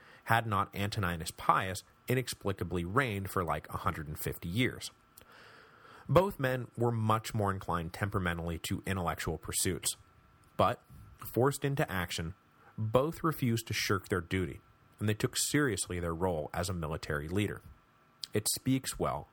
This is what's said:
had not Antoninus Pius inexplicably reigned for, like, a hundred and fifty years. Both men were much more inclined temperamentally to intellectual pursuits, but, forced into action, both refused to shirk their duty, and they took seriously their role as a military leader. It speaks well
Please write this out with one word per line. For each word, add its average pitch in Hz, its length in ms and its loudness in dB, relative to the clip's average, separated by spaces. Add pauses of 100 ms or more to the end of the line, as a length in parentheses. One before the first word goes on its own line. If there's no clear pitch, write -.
(240)
had 113 220 4
not 101 280 0
Antoninus 90 600 -2
Pius 104 460 2 (260)
inexplicably 92 760 0
reigned 101 440 0
for, 95 140 0
like, 78 260 -2
a - 100 -6
hundred 80 280 -2
and 73 120 -6
fifty - 300 -4
years. 95 440 0 (1160)
Both 185 300 4
men 127 300 0 (100)
were 120 140 4
much 110 420 2
more 101 160 2
inclined 85 420 -2
temperamentally 85 640 -2 (100)
to - 180 -2
intellectual 85 520 -2
pursuits, - 580 -2 (600)
but, 101 240 4 (380)
forced 135 460 0
into 139 260 0
action, 87 440 -4 (440)
both 127 460 2
refused 123 420 2
to 113 80 -4
shirk - 340 0
their 92 120 2
duty, 85 400 -2 (380)
and 107 100 0
they 107 60 4
took - 220 -2
seriously 104 640 0
their 85 140 0
role 82 400 0
as 87 140 0
a 95 60 -2
military 78 540 -2
leader. 98 320 -2 (720)
It 104 160 0
speaks - 500 0
well 73 340 -2